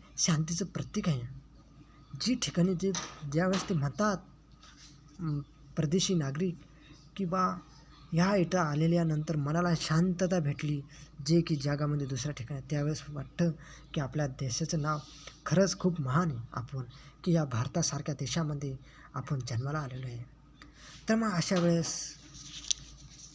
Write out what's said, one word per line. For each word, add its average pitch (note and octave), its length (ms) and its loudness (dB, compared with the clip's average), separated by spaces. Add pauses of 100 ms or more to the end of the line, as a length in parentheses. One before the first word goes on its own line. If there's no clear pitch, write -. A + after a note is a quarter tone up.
(180)
शांतीचं E3 480 0
प्रतीक F3+ 440 -4
आहे. C3 120 0 (1000)
जी B3 200 2
ठिकाणी F3 320 2
ते F#3 180 0 (400)
ज्यावेळेस F#3 380 2
ते G3+ 40 2
म्हणतात, F3 440 0 (1000)
अं, D3+ 200 -2 (380)
परदेशी E3+ 360 2
नागरिक D#3+ 420 0 (600)
की G3 100 -4
बा, F#3 320 0 (540)
ह्या F3+ 240 4
इथं F3+ 240 4
आलेल्यानंतर D#3+ 760 2
मनाला D#3+ 420 2
शांतता F3+ 640 2
भेटली, D3 420 -2 (440)
जे E3+ 160 6
की E3 140 0
जगामध्ये C#3+ 520 0
दुसऱ्या C3+ 240 -4
ठिकाणी, C3+ 380 -8
त्यावेळेस D3+ 400 0
वाटतं D3 420 0 (420)
की D#3+ 80 -2
आपल्या C#3+ 260 0
देशाचं C#3 540 -2
नाव D3+ 180 0 (460)
खरंच F3+ 340 4
खूप F3 220 2
महान D3 300 2
आहे A#2 80 -4 (140)
आपण, B2 300 -6 (400)
की F3+ 80 2
या E3 120 4
भारतासारख्या C#3+ 720 -2
देशामध्ये D3 600 -2 (380)
आपण C3+ 260 -4
जन्माला A#2+ 400 -4
आलेलो C3 280 -8
आहे. A#2+ 160 -10 (880)
तर A3 60 4
मग A3 160 2
अशा F3 280 2
वेळेस E3+ 560 2 (1200)